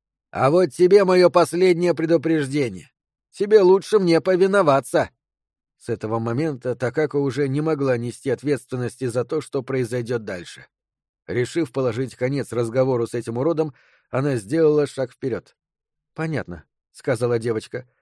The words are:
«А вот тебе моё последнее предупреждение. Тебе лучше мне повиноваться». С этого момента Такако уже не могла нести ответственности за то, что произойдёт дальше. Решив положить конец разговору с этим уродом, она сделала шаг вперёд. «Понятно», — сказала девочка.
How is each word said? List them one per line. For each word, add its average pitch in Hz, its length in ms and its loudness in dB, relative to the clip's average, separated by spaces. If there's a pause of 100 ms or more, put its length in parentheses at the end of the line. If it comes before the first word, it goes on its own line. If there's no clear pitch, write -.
(320)
«А 127 200 0
вот 175 220 2
тебе 185 320 6
моё 180 240 6
последнее 175 640 2
предупреждение. 147 1000 -2 (400)
Тебе 208 300 4
лучше 190 380 4
мне 170 200 4
повиноваться». 170 920 2 (680)
С - 100 -18
этого 110 320 -4
момента 123 560 -4
Такако 139 400 -4
уже 139 320 -2
не 139 140 -4
могла 139 360 -2
нести 120 320 -8
ответственности 123 760 -4
за 120 180 -2
то, 151 160 -6
что 139 240 -6
произойдёт 123 640 -4
дальше. 92 420 -14 (580)
Решив 127 460 -4
положить 127 440 -4
конец 127 360 -4
разговору 120 560 0
с - 60 -10
этим 117 240 -6
уродом, 151 360 -2 (360)
она 135 260 -2
сделала 147 520 2
шаг 131 260 -8
вперёд. - 420 -8 (580)
«Понятно», — 123 520 -8 (260)
сказала 120 480 -2
девочка. 113 500 -6 (120)